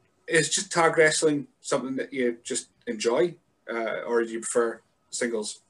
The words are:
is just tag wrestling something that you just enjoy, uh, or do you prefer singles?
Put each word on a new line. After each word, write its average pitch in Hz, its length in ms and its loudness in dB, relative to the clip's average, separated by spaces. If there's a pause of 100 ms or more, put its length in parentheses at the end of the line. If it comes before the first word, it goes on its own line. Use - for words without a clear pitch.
(280)
is 160 220 2
just - 220 -4
tag 165 260 4
wrestling 151 500 4 (140)
something 131 340 -4
that 127 160 -6
you 123 320 -2
just - 260 -8 (180)
enjoy, 120 480 0 (360)
uh, 113 360 -4
or 117 160 2
do 110 80 -4
you 113 80 -6
prefer 113 420 0 (300)
singles? 117 580 -6